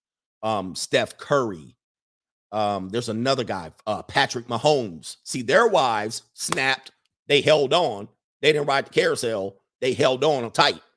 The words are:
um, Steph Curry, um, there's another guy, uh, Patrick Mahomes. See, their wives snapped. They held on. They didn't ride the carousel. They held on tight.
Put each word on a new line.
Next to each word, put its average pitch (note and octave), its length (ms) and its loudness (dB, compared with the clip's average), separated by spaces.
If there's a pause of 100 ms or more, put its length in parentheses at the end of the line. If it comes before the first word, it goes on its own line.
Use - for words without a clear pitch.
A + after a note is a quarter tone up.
(420)
um, G2+ 320 -4
Steph - 420 -2
Curry, G2+ 580 -2 (760)
um, G2+ 380 -2
there's A#2 180 -4
another A#2+ 360 -2
guy, F#2 280 -8 (140)
uh, G#2+ 160 -4
Patrick C3 440 -2
Mahomes. A#2 800 -2
See, - 180 -6
their F3 240 4
wives A#2 560 0 (120)
snapped. - 580 -4 (340)
They C#3+ 140 4
held C#3+ 320 4
on. A#2+ 360 0 (340)
They D3+ 100 4
didn't D3 160 -2
ride C3+ 180 0
the - 40 -20
carousel. A2+ 640 -2 (240)
They B2+ 140 0
held C3 280 2
on C3+ 280 0
tight. A#2+ 300 2 (160)